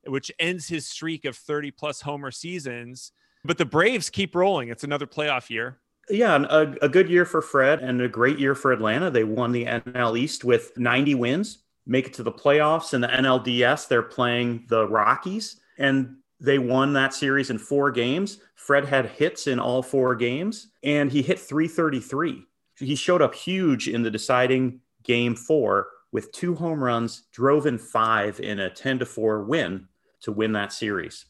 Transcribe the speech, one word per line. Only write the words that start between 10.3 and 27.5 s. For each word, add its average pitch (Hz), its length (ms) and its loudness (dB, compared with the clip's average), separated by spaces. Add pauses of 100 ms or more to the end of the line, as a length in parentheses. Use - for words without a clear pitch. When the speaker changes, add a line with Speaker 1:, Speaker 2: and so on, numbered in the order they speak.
Speaker 2:
with 120 320 2
ninety 127 380 2
wins, 135 460 -2 (260)
make 131 220 0
it - 60 -18
to 123 80 -12
the 110 80 -4
playoffs 151 600 2
in 131 80 0
the 120 100 -2
N 131 140 2
L 131 140 4
D 123 260 0
S. 139 220 2
They're 120 160 2
playing 120 680 -2
the 113 180 2
Rockies, 123 720 0 (200)
and 135 380 0 (240)
they 139 180 2
won 131 340 2
that 135 220 2
series 139 340 0
in 117 80 -4
four 143 340 0
games. 131 460 -2 (180)
Fred 139 320 0
had 131 200 2
hits - 400 -2
in 127 120 0
all 123 240 0
four 127 320 0
games, 131 540 -4 (140)
and 147 300 2
he 143 80 2
hit 170 180 -2
three 156 300 -2
thirty-three. 151 720 -4 (360)
He 139 160 -4
showed 175 280 2
up - 120 2
huge 170 540 0
in 117 140 0
the 113 80 0
deciding 127 680 0 (240)
game 120 320 0
four 107 520 2 (240)
with 110 200 -6
two 175 220 -4
home 160 280 -4
runs, 117 480 -2
drove 139 360 2